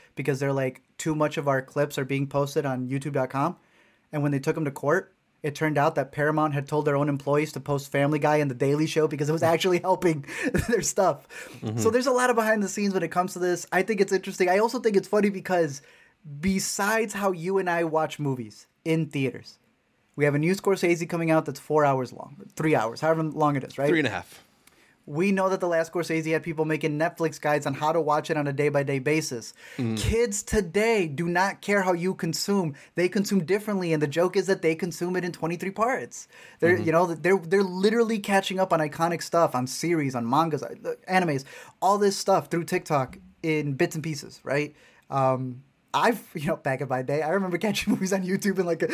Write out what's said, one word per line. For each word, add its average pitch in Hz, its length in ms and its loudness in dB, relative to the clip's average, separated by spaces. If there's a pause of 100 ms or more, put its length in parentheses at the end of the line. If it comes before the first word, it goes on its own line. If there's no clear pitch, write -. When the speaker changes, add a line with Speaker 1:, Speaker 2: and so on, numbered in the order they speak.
(160)
Speaker 1:
because 139 260 -2
they're 139 100 0
like, 131 300 -2 (160)
"Too 156 180 -2
much 151 220 0
of 143 100 -4
our 135 140 2
clips 147 360 -2
are 143 60 0
being 139 240 -2
posted 143 380 -2
on 127 240 -4
youtube 139 240 -4
dot 131 160 -2
com." 151 260 -2 (560)
And 151 120 -4
when 143 100 2
they 139 60 0
took 156 180 -2
'em 160 80 -2
to 139 60 -4
court, 151 420 -2 (300)
it 147 120 -4
turned 151 220 -2
out 151 180 2
that 135 160 -2
Paramount 151 420 0
had 139 140 -4
told 151 180 -2
their 143 120 2
own 147 100 0
employees 143 460 0
to 139 80 -10
post 139 300 -4
Family 143 280 0
Guy 151 180 4
and 147 140 0
The 120 40 -8
Daily 143 320 2
Show 156 200 2
because 147 220 -2
it 156 40 2
was 165 100 -2
actually 170 360 2
helping 170 460 0 (200)
<laughs> - 220 -2
their 220 140 0
stuff. 170 460 0 (340)
Speaker 2:
Mm-hmm. 113 180 -4
Speaker 1:
So 220 100 4
there's 247 180 2
a 277 40 4
lot 247 180 2
of 240 60 2
behind 220 280 2
the 185 60 -2
scenes 202 240 -2
when 180 100 0
it 160 80 -4
comes 180 220 -2
to 180 60 -8
this. 175 320 0
I 180 120 2
think 196 180 0
it's 196 120 0
interesting. 185 360 0
I 185 100 6
also 233 200 0
think 214 180 2
it's 180 100 0
funny 208 220 4
because 175 520 0 (580)
besides 202 720 0
how 196 180 0
you 185 280 -2
and 180 100 0
I 175 140 2
watch 156 360 -2
movies 127 480 -6 (160)
in 160 240 0
theaters, - 520 -6 (560)
we 143 100 2
have 143 100 4
a 143 40 2
new 170 160 2
Scorsese 175 540 0
coming 165 220 -2
out 160 140 4
that's 139 140 -8
four 151 260 2
hours 131 280 0
long, - 240 -16 (180)
three 151 200 2
hours, 117 260 0
however 160 220 2
long 147 320 2
it 131 80 -2
is, - 140 -12
right? 139 120 0
Speaker 2:
Three 170 100 4
and 139 80 2
a 110 40 -4
half. 90 300 -10 (640)
Speaker 1:
We 170 240 0
know 190 180 2
that 185 100 0
the 180 80 0
last 165 260 0
Scorsese 160 380 -2
had 156 100 2
people 160 240 -2
making 156 320 -2
Netflix 160 420 -2
guides 147 280 0
on 139 80 -4
how 151 160 0
to 165 100 2
watch 151 300 0
it 156 60 -2
on 147 100 -2
a 143 60 -2
day-by-day 143 460 0
basis. 147 540 -2 (240)
Speaker 2:
Mm. 113 220 -2
Speaker 1:
Kids 214 420 0
today 208 640 0
do 156 200 -4
not 175 340 0
care 202 220 2
how 185 100 2
you 180 220 -2
consume. 175 580 -2 (220)
They 175 120 4
consume 196 380 0
differently, 190 480 0
and 151 80 2
the 151 60 2
joke 170 280 0
is 185 120 0
that 190 160 0
they 160 100 4
consume 175 420 -4
it 180 80 -2
in 180 80 -4
twenty-three 175 400 -4
parts. 208 560 -4 (320)
They're, 175 180 6
Speaker 2:
Mm-hmm. - 80 -2
Speaker 1:
you 160 60 2
know, 165 140 6
they're, 170 320 2
they're 185 240 2
literally 214 560 2
catching 196 420 0
up 190 140 0
on 160 60 4
iconic 160 420 -2
stuff, 170 320 2
on 127 140 0
series, 151 480 0
on 117 120 -2
mangas, 147 360 2
uh, - 100 -10 (340)
animes, 170 360 0 (400)
all 202 160 4
this 196 180 2
stuff 180 320 2
through 170 140 -2
TikTok 160 560 -2 (240)
in 151 300 0
bits 170 200 0
and 156 100 -6
pieces, 147 400 -10
right? 143 300 -2 (380)
Um, 131 500 0 (360)
I've, 196 240 2 (120)
you 156 140 -6
know, 165 100 -2
back 135 240 -2
in 131 80 -6
my 131 140 -2
day, 139 180 -2
I 151 80 -2
remember 180 280 0
catching 208 360 -2
<laughs> - 0 -
movies 190 180 -2
on 190 140 0
YouTube 190 340 0
in, 180 60 0
like, 170 180 -2
a, 165 100 0